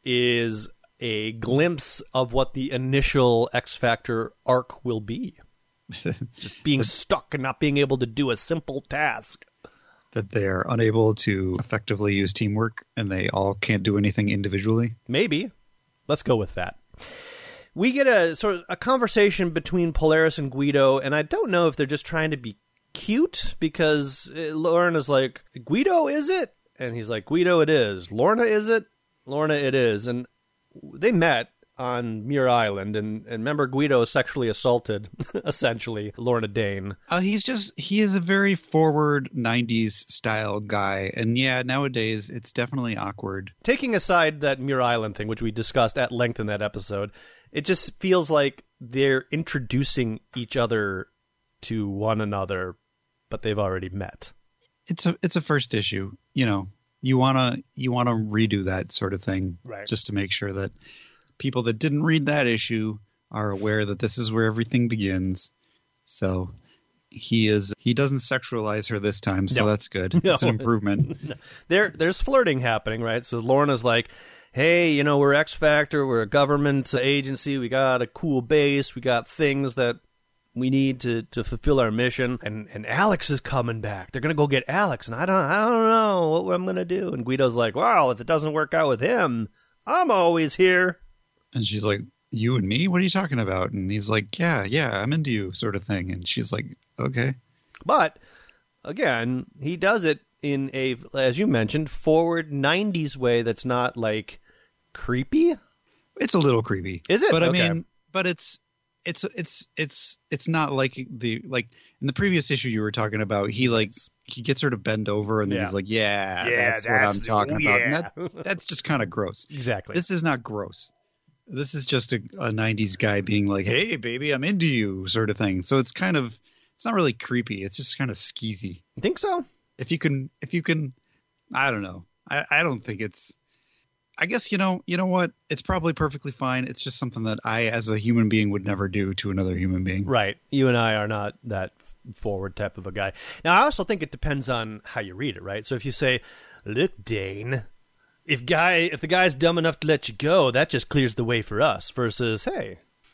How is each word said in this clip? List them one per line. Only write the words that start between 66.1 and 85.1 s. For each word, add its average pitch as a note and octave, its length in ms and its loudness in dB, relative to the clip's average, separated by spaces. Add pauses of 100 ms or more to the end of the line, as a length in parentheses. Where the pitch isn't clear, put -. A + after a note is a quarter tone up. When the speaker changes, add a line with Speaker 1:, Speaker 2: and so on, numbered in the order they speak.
Speaker 2:
he A2 380 2
is, G#2 300 2
he B2+ 160 0
doesn't C#3 260 0
sexualize G#2+ 720 -2
her G#2+ 100 -2
this G2+ 220 -2
time, F#2+ 260 0
so B2 140 0
Speaker 1:
No. G#2 60 4
Speaker 2:
that's G#2 220 2
good. F#2 240 -4
Speaker 1:
<laughs> E3+ 100 2
No. F#3+ 100 4
Speaker 2:
It's C3+ 100 2
an C3+ 60 2
improvement. G#2+ 680 0 (260)
Speaker 1:
<laughs> - 240 -20
There, F#3+ 220 2
there's E3 320 0
flirting A#3 400 2
happening, A2+ 400 -2
right? A#2 240 -2
So A#2+ 140 -4
Lorna's C3 440 4
like, A#2+ 260 2 (440)
"Hey, E3 400 4
you C#3+ 100 2
know, D3 140 4
we're C#3+ 160 6
X D3+ 200 2
Factor, D3 540 2
we're A#2 140 2
a G#2+ 80 -2
government C#3+ 640 2
agency, C3+ 640 0
we B2 120 -2
got C3 320 2
a A#2 60 -4
cool C#3 340 -2
base, C#3+ 540 2
we B2 60 -10
got A#2+ 260 0
things C#3 460 0
that A#2+ 240 0 (560)
we B2+ 160 -2
need C3+ 320 2
to, A#2 220 -2
to - 200 -6
fulfill C3+ 380 2
our A2+ 100 2
mission. B2 520 0
And, G#2+ 300 -8
and G#2+ 140 -10
Alex F3 420 0
is C#3 120 -2
coming A#2 400 -4
back. G2+ 300 -8
They're C3+ 100 -6
gonna D#3 140 0
go D3 120 4
get C3+ 220 0
Alex, E3+ 380 -2
and A2+ 80 -8